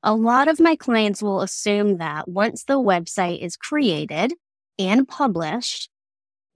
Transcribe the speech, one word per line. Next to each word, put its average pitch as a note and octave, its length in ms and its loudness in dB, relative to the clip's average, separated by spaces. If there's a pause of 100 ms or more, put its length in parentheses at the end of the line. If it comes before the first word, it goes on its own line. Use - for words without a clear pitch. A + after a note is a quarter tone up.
A G#3 100 2
lot A#3+ 360 4
of D#4+ 100 2
my E4 160 6
clients G#3+ 480 0
will G3 180 0
assume G3+ 580 0
that D#3 280 -6
once G3 380 -2
the C#4 160 0
website F3 600 0
is E3+ 160 -8
created G3+ 800 -2 (420)
and G#3 300 2
published, F#3+ 840 -4 (680)